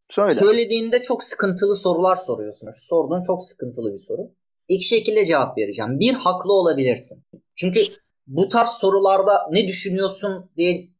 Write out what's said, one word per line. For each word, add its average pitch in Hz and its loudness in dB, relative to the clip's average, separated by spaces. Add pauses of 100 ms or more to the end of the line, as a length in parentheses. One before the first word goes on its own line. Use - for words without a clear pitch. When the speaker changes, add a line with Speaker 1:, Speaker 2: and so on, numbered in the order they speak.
(100)
Speaker 1:
Söyle. 202 0
Speaker 2:
Söylediğinde 226 2
çok 247 -4
sıkıntılı 202 0
sorular 180 0
soruyorsun. 107 -8 (100)
Şu - -20
sorduğun 170 -2
çok 180 -4
sıkıntılı 120 -8
bir 98 -14
soru. 117 -10 (380)
İki 185 0
şekilde 220 2
cevap 147 0
vereceğim. 110 -4
Bir, 247 4
haklı 180 0
olabilirsin. 143 0 (320)
Çünkü 185 0 (460)
bu 160 -2
tarz 233 2
sorularda 196 2 (180)
"Ne 190 0
düşünüyorsun?" 190 -2
diye 175 -2 (120)